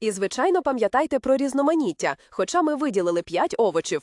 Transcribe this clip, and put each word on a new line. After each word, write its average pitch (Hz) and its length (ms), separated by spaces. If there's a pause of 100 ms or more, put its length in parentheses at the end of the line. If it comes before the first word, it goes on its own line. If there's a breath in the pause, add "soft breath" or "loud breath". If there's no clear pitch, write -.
І, 220 100
звичайно, 254 520
пам'ятайте 262 560
про 262 180
різноманіття. 269 800 (140 soft breath)
Хоча 330 320
ми 302 120
виділили 185 480
п'ять - 360
овочів, 165 440